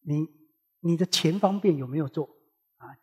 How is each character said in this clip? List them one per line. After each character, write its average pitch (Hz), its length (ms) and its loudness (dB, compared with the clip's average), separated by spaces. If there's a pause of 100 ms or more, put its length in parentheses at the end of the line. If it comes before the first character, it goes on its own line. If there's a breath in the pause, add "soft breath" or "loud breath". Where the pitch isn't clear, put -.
你， 151 260 -2 (520)
你 170 180 0
的 180 80 2
前 170 340 0
方 196 200 2
便 170 180 2
有 131 80 -4
没 135 140 -4
有 147 80 -2
做？ 147 200 -6 (500)
啊， - 260 -20